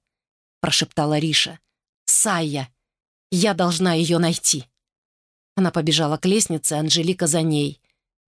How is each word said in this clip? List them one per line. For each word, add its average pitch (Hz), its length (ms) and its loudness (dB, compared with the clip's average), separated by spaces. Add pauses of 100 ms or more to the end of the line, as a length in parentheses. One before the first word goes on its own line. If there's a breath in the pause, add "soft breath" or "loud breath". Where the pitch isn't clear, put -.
(600)
прошептала 151 580 0
Риша. 156 400 -2 (480)
«Сайя. 156 680 0 (580)
Я 190 220 2
должна 175 420 2
ее 165 240 2
найти». 165 460 0 (920)
Она 185 140 2
побежала 156 460 0
к - 80 -10
лестнице, 185 500 0
Анжелика 165 520 -2
за 160 160 0
ней. 147 400 -2 (460)